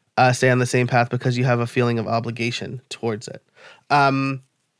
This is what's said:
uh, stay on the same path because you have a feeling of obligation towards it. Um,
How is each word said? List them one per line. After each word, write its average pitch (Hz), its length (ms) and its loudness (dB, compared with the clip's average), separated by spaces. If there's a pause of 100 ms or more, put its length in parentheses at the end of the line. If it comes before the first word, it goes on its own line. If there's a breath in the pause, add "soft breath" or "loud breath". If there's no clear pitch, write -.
(160)
uh, 127 160 6
stay 131 160 2
on 127 100 4
the 123 80 2
same 123 200 0
path 120 240 0
because 123 260 -2
you 123 80 0
have 123 160 2
a 117 60 -2
feeling 120 320 0
of 107 80 -4
obligation 117 840 -4
towards 113 400 -8
it. - 140 -16 (480 soft breath)
Um, 135 520 0 (380)